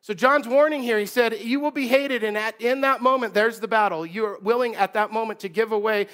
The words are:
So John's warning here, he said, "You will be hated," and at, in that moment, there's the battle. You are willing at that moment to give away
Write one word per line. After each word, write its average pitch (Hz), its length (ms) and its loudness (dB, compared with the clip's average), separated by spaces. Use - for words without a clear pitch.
So - 140 -8
John's 254 320 2
warning 285 380 2
here, 220 160 0
he 208 60 -2
said, 226 340 0
"You 233 180 -2
will 294 140 -2
be 277 160 -4
hated," 262 340 2
and 214 160 -2
at, 220 220 -6
in 254 220 0
that 262 200 2
moment, 247 320 2
there's 220 240 2
the 214 80 -8
battle. 196 400 0
You 196 180 -4
are 202 140 -6
willing 233 380 0
at 190 160 0
that 208 180 0
moment 214 300 -4
to 196 80 -10
give 220 240 -2
away 208 420 0